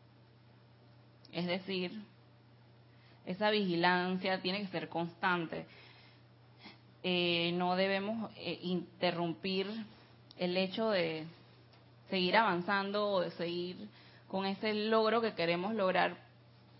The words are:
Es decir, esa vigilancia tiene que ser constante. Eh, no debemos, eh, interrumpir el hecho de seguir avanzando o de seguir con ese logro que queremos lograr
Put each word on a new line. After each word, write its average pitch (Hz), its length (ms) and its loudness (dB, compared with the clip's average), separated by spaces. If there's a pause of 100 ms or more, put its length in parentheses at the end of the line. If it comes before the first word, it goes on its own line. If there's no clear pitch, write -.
(1300)
Es 175 140 -4
decir, 185 560 -4 (1200)
esa 202 240 0
vigilancia 185 920 2
tiene 185 180 -2
que 196 80 -6
ser 160 200 -6
constante. 170 760 -2 (1400)
Eh, 175 520 2
no 180 200 2
debemos, 196 600 0
eh, 160 260 -6
interrumpir 180 1040 -2 (720)
el 180 180 0
hecho 190 340 0
de 165 360 0 (840)
seguir 185 260 2
avanzando 202 760 2
o 196 100 2
de 170 120 -2
seguir 180 560 -6 (400)
con 190 180 -2
ese 202 260 -2
logro 220 480 4
que 220 140 -2
queremos 175 400 0
lograr 185 420 2 (640)